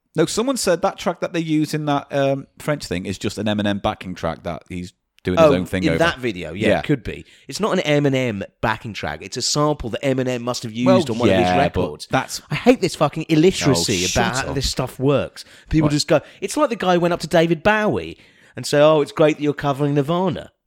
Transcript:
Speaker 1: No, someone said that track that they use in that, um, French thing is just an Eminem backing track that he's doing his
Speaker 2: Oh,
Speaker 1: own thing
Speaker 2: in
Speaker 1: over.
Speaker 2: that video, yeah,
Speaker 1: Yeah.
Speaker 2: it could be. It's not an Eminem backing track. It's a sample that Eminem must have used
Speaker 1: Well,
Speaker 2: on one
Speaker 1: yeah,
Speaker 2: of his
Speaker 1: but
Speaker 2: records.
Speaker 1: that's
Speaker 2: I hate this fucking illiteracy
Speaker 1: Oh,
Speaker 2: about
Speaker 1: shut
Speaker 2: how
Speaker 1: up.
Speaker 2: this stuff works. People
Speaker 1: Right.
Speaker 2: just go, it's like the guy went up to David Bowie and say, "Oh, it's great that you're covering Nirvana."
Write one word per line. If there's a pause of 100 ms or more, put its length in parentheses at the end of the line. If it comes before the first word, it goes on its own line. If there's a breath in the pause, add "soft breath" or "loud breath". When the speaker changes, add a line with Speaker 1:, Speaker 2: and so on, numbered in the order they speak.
(160)
Speaker 1:
No,
someone
said
that
track
that
they
use
in
that,
um, (100)
French
thing
is
just
an
Eminem
backing
track
that
he's (300)
doing
his
Speaker 2:
Oh,
Speaker 1:
own
thing
Speaker 2:
in
Speaker 1:
over.
Speaker 2:
that
video,
yeah,
Speaker 1:
Yeah.
Speaker 2:
it
could
be. (220 soft breath)
It's
not
an (200)
Eminem (180)
backing
track.
It's
a
sample
that
Eminem
must
have
used
Speaker 1:
Well,
Speaker 2:
on
one
Speaker 1:
yeah,
Speaker 2:
of
his
Speaker 1:
but (220)
Speaker 2:
records.
Speaker 1:
that's
Speaker 2:
I
hate
this
fucking
illiteracy
Speaker 1:
Oh,
Speaker 2:
about
Speaker 1:
shut
Speaker 2:
how
Speaker 1:
up.
Speaker 2:
this
stuff
works. (240 loud breath)
People
Speaker 1:
Right.
Speaker 2:
just
go, (200 loud breath)
it's
like
the
guy
went
up
to
David
Bowie (380 soft breath)
and
say,
"Oh,
it's
great
that
you're
covering
Nirvana." (160)